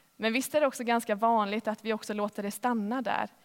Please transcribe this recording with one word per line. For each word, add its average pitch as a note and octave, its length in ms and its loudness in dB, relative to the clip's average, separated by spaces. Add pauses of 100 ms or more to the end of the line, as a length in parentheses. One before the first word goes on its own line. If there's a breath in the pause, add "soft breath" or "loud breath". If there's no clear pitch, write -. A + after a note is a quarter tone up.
(160 soft breath)
Men A3 180 0
visst C4 220 -2
är D4+ 60 6
det D4 60 6
också B3+ 160 -2
ganska A#3 320 2
vanligt A3 520 2
att G#3+ 180 -4
vi A3 80 0
också G#3+ 200 -4
låter G#3 300 -4
det G3+ 80 -2
stanna A#3+ 500 -2
där. - 280 -4 (160 soft breath)